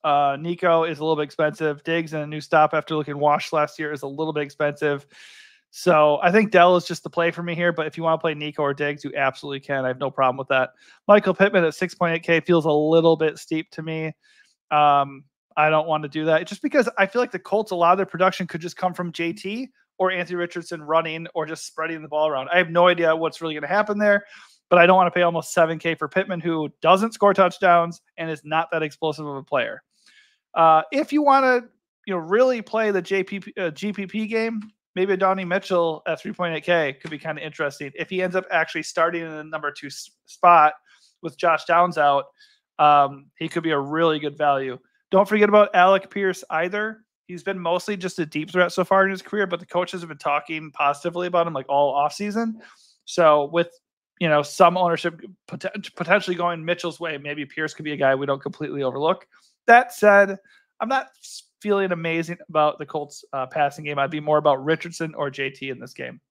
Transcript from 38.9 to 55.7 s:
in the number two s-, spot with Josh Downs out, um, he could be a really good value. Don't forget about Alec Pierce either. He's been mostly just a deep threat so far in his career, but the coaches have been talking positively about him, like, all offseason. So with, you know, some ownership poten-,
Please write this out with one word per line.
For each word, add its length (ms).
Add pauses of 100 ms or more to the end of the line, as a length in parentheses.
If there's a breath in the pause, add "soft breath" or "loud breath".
in 80
the 140
number 260
two 160
s-, 240 (160)
spot 480 (480 soft breath)
with 160
Josh 260
Downs 320
out, 300 (520 soft breath)
um, 600
he 100
could 140
be 80
a 80
really 400
good 180
value. 420 (320)
Don't 180
forget 200
about 260
Alec 360
Pierce 400
either. 540 (240)
He's 140
been 160
mostly 380
just 220
a 80
deep 240
threat 220
so 120
far 200
in 60
his 120
career, 240
but 140
the 60
coaches 340
have 80
been 100
talking 540
positively 540
about 200
him, 60
like, 160
all 260
offseason. 600 (500 soft breath)
So 480
with, 160 (520)
you 80
know, 140
some 340
ownership 440 (280)
poten-, 480